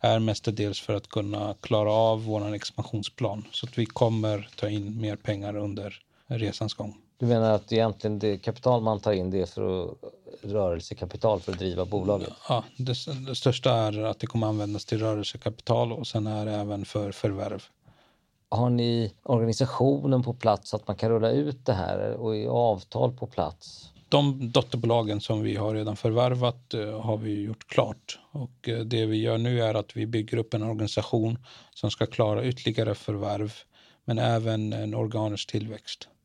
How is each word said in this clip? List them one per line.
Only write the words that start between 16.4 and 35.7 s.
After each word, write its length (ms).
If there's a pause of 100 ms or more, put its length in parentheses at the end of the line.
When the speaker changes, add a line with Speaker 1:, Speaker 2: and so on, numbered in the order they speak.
Speaker 1:
det 60
även 320
för 280
förvärv. 500 (840)
Speaker 2:
Har 220
ni 420 (100)
organisationen 1000
på 120
plats 360
så 60
att 120
man 80
kan 140
rulla 200
ut 360
det 60
här 400
och 240
är 120
avtal 640
på 140
plats? 640 (180)
Speaker 1:
De 440
dotterbolagen 680
som 220
vi 140
har 180
redan 220
förvärvat, 800
eh, 260
har 160
vi 260
gjort 260
klart. 500 (140)
Och, 360
eh, 120
det 260
vi 100
gör 220
nu 240
är 120
att 220
vi 100
bygger 300
upp 180
en 80
organisation 760 (360)
som 160
ska 160
klara 380
ytterligare 500
förvärv, 580 (520)
men 140
även 540
en 220
organisk 560
tillväxt. 580 (160)